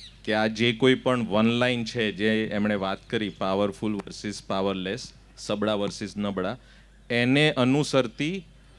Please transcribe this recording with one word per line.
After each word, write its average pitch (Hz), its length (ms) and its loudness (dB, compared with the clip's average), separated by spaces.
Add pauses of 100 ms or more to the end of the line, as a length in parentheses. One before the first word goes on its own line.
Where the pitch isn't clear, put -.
(240)
કે 107 100 0
આ 110 140 4
જે 113 260 2
કોઈ 131 220 6
પણ 123 320 0
વન 110 200 4
લાઇન 120 380 0
છે, 110 260 -2
જે 110 360 0
એમણે 104 280 0
વાત 95 340 -4
કરી, 107 200 -2
પાવરફુલ 98 640 -2
વર્સિસ 98 520 -10
પાવરલેસ, 95 680 -4 (240)
સબળા 107 360 -2
વર્સિસ 101 440 -4
નબળા, 101 400 -4 (520)
એને 131 420 4
અનુસરતી 139 920 0 (320)